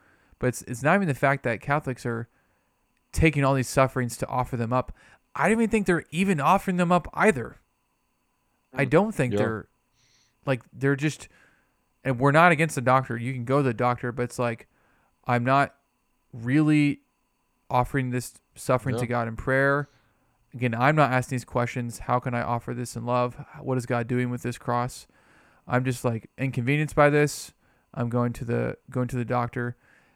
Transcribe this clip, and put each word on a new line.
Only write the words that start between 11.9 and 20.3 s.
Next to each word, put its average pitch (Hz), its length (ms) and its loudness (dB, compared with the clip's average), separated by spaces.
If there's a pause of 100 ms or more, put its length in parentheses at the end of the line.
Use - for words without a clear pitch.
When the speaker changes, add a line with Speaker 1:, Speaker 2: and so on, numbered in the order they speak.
Speaker 1:
and 131 160 -2
we're 139 140 4
not 170 180 8
against 156 240 0
the 139 60 -4
doctor. 123 340 2
You 120 160 -6
can 127 140 -8
go 131 140 2
to 147 40 2
the 127 100 0
doctor, 123 380 -2
but 123 120 -6
it's - 140 -6
like, 120 300 -4 (580)
I'm 120 200 2
not 135 280 2 (600)
really 147 680 2 (680)
offering 127 400 0
this 123 320 -6 (140)
suffering 127 420 -2
to 123 60 -2
Speaker 2:
Yeah. 120 40 -2
Speaker 1:
God 117 220 -2
in 113 80 -10
prayer. 139 520 0 (640)